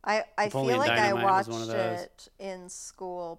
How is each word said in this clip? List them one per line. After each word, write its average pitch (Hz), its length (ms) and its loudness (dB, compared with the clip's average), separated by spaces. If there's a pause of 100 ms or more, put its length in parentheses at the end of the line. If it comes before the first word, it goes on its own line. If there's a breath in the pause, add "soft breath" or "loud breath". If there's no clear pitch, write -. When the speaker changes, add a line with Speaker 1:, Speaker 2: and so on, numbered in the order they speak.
Speaker 1:
I, 208 220 0 (140)
I 208 80 2
Speaker 2:
Napoleon 139 300 0
Speaker 1:
feel - 40 2
like 277 80 4 (100)
Speaker 2:
Dynamite 107 120 4
Speaker 1:
I 98 40 2
Speaker 2:
was - 100 0
Speaker 1:
watched 110 260 4
Speaker 2:
one 113 120 -4
of 113 60 -6
those. 113 360 -2
Speaker 1:
it - 240 -18 (120)
in 185 300 -12
school 175 680 -12